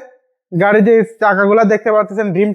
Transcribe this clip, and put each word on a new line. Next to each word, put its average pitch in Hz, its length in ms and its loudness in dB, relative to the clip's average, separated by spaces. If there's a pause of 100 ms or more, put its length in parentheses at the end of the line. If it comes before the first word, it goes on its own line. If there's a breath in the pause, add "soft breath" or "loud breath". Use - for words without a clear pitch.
(600)
গাড়ির 208 220 2
যে 226 200 2
চাকাগুলা 208 600 0
দেখতে 214 280 -2
পাচ্ছেন, 208 420 -2
রিম 202 220 -2